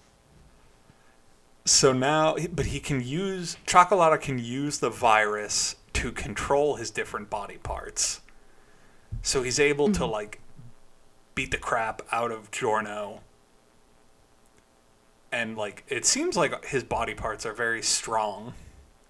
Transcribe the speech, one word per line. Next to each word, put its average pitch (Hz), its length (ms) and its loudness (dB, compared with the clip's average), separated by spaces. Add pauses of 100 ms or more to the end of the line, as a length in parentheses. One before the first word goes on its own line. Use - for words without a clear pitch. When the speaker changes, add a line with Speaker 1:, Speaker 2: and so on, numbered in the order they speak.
(1700)
Speaker 1:
so - 280 6
now, 151 420 4 (180)
but 135 140 0
he 139 120 -4
can 139 260 -2
use, 180 600 -4
Chocolata 175 540 6
can 131 200 -4
use 131 400 -4
the 131 100 2
virus 107 880 2 (180)
to - 180 -2
control 143 640 0
his 110 140 -8
different 107 400 -8
body 98 280 -8
parts. - 640 -6 (1000)
So - 220 0
he's 123 160 -2
able 147 320 4
to, 180 100 2
Speaker 2:
Mm-hmm. 120 100 0
Speaker 1:
like, 107 300 -8 (920)
beat 131 160 -2
the 110 60 0
crap 113 440 -2 (100)
out 117 200 0
of 107 200 -10
Giorno. 107 680 -2 (2000)
And, 113 260 -4
like, 104 300 -6
it 123 180 -4
seems 320 300 0
like 131 300 0
his 123 180 -2
body 113 300 -2
parts 107 320 -6
are 110 80 -6
very 113 300 -2
strong 110 680 0 (560)